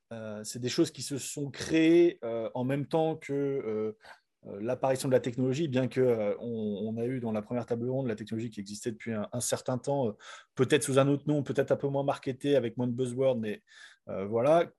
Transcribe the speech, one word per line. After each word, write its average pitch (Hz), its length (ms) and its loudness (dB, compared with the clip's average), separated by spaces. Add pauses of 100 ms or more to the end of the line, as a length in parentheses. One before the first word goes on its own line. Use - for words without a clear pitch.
(120)
euh, 107 300 -10
c'est 107 160 -10
des 123 100 -4
choses 156 220 2
qui - 120 -14
se 143 140 -8
sont 143 340 -8
créées, 165 760 4
euh, 113 300 -4
en 127 100 -2
même 139 220 0
temps 160 280 0
que, 151 180 -10
euh, 120 640 -2 (500)
euh, 101 140 -10
l'apparition 131 480 0
de 131 40 0
la 123 80 8
technologie, 131 480 0
bien 127 180 2
que, 131 140 0
euh, 110 400 4
on, 110 540 -4
on - 20 -6
a 117 80 -4
eu 127 160 -2
dans 117 100 -4
la 107 120 -2
première 120 240 -4
table 120 240 -2
ronde 135 160 -2
la 110 100 -2
technologie 113 340 -6
qui 107 100 -10
existait 104 300 -8
depuis 113 220 -6
un, 107 200 -4
un 123 80 -6
certain 127 380 -2
temps, 139 300 0
euh, 104 40 -2 (420)
peut-être 139 280 4
sous 135 160 2
un 139 100 8
autre 143 200 2
nom, 147 140 2
peut-être 135 300 0
un 135 40 4
peu 143 120 -2
moins 139 160 -2
marketé, 139 520 0
avec 117 200 0
moins 123 100 0
de 123 60 0
buzzwords, 127 460 0
mais, 107 240 -6 (460)
euh, 98 180 -4
voilà. 135 520 4